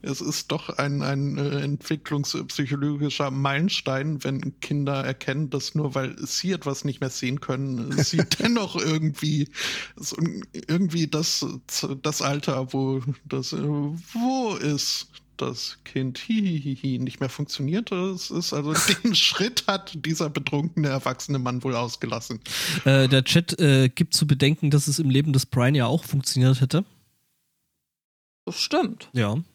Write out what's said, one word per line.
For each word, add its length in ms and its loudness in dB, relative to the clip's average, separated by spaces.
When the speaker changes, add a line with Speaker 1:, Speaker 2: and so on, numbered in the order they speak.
Speaker 1:
es 180 -6
ist 320 -6
doch 180 -4
ein, 320 -2
ein, 360 -2
äh, 240 -2
entwicklungspsychologischer 1700 -2
Meilenstein, 960 0
wenn 360 -4
Kinder 440 -2
erkennen, 460 -2
dass 240 -4
nur 200 0
weil 240 -2
sie 340 -2
etwas 320 -4
nicht 160 -2
mehr 100 -2
sehen 300 -4
können, 520 -4
sie 160 2
Speaker 2:
<laughs> 100 2
Speaker 1:
dennoch 360 0
irgendwie 720 0
so 200 -8
ein, 360 -2
irgendwie 540 0
das, 400 -2
das 200 -2
Alter, 500 -2
wo 300 0
das, 280 -4
äh, 100 -4
wo 960 -2
ist 520 -2
das 480 -6
Kind, 340 -4
hi, 60 2
hi, 260 2
hi, 220 -4
hi, 160 0
nicht 220 -4
mehr 80 -2
funktioniert. 640 -4
Das 400 -4
ist 200 -2
also, 220 -2
<laughs> 300 2
den 100 2
Schritt 540 0
hat 240 -2
dieser 260 -2
betrunkene, 580 0
erwachsene 500 -2
Mann 240 -2
wohl 140 0
ausgelassen. 640 -4
Speaker 3:
Äh, 220 8
der 160 6
Chat, 380 4
äh, 280 8
gibt 260 0
zu 120 4
bedenken, 460 4
dass 160 4
es 100 0
im 120 2
Leben 220 4
des 140 4
Brian 300 4
ja 100 4
auch 160 2
funktioniert 580 4
hätte. 240 4
Speaker 4:
Das 120 -8
stimmt. 540 -2
Speaker 3:
Ja. 240 0